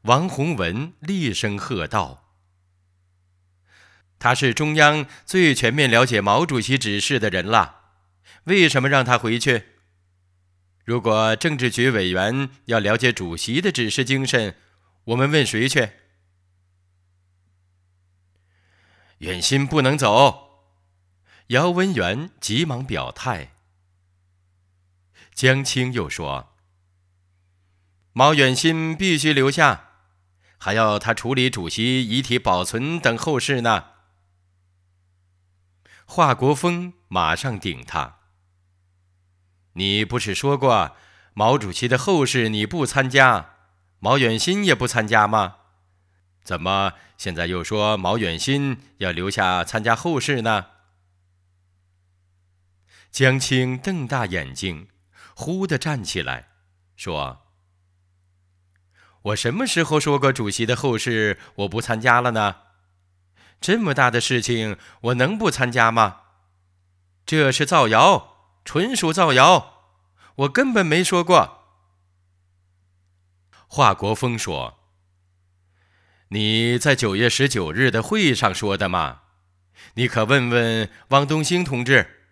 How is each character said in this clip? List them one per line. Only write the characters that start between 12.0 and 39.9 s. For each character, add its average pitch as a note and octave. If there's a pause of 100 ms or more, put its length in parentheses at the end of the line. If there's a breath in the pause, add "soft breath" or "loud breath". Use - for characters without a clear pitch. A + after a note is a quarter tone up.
员 A2 (180)
要 A#2
了 G#2
解 A#2+
主 E2+
席 A#2+
的 F#3+
指 A#2
示 C3+
精 C3+
神， A2 (480)
我 A2+
们 C3+
问 D3
谁 A2+
去 A#2+ (3250)
？”“远 F2+
新 C#3
不 C#3+
能 C3+
走。” A#2+ (840 soft breath)
姚 C#3
文 F3+
元 A2+ (100)
急 B2
忙 C3
表 A2
态。 E2 (1800 soft breath)
江 C3
青 B2+
又 F#2+
说 C#2 (1600)
：“毛 C#3
远 C3
新 D#3+
必 F3
须 D3+
留 C3+
下， C#3 (680)
还 -
要 G#2+
他 A2+
处 A#2
理 B2+
主 F2
席 B2+
遗 A#2+
体 B2
保 F#2
存 D3
等 A#2
后 D3+
事 B2+
呢。” A2 (2250 soft breath)
华 D3
国 C#3
锋 F3 (160)
马 F#2
上 A#2+
顶 D2+
他 - (1500)
：“你 G2